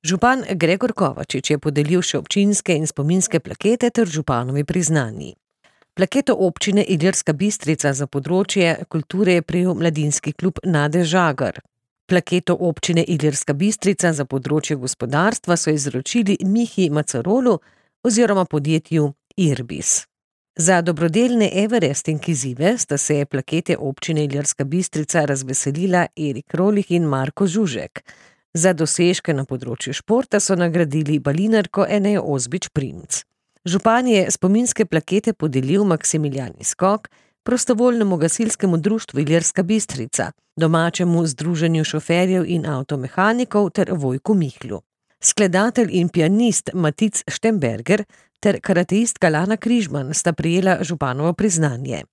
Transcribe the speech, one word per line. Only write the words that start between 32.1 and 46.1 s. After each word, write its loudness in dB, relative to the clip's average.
Ozbič -6
Primc. -6
Župan 2
je 4
spominske 2
plakete 0
podelil 0
Maksimilijan -2
Skok, -2
prostovoljnemu 2
gasilskemu 0
društvu -2
Ilirska 0
Bistrica, -2
domačemu 2
združenju 0
šoferjev 0
in -2
avtomehanikov 0
ter 0
Vojku 0
Mihlju. -4
Skladatelj 2
in 2
pianist 2